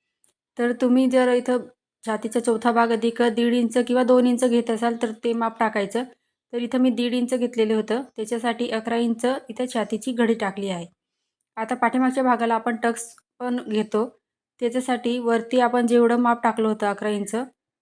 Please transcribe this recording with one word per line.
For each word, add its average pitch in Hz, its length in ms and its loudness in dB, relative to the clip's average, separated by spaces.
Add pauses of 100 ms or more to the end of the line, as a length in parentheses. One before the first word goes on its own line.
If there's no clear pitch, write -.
(580)
तर 240 140 0 (100)
तुम्ही 254 280 4
जर 254 180 4
इथं 247 300 2 (480)
छातीचा 220 340 -4
चौथा 233 320 0
भाग 233 200 2
अधिक 226 300 0
दीड 240 320 2
इंच 240 240 2 (100)
किंवा 247 160 2
दोन 254 240 6
इंच 247 160 2
घेत 233 260 2
असाल 233 320 0
तर 226 100 -2
ते 233 220 -4
माप 226 260 -4
टाकायचं. 214 440 -2 (500)
तर 240 40 -4
इथं 240 220 -2
मी 254 100 4
दीड 240 240 -2
इंच 247 200 -2
घेतलेलं 233 400 0
होतं, 220 280 -2 (140)
त्याच्यासाठी 233 540 -4
अकरा 226 260 -4
इंच 233 300 0 (240)
इथं 247 240 -6
छातीची 214 380 -4
घडी 233 220 2
टाकली 202 360 -4
आहे. 175 160 -8 (680)
आता 330 200 -4
पाठीमागच्या 254 480 0
भागाला 233 320 2
आपण 226 200 -2
टक्स 226 400 -4 (240)
पण 247 300 -6
घेतो, 214 400 -2 (500)
त्याच्यासाठी 240 600 -2
वरती 233 400 0
आपण 240 280 2
जेवढं 240 300 4
माप 233 260 2
टाकलं 220 240 2
होतं 214 200 0
अकरा 202 220 -4
इंच, 208 260 -4 (460)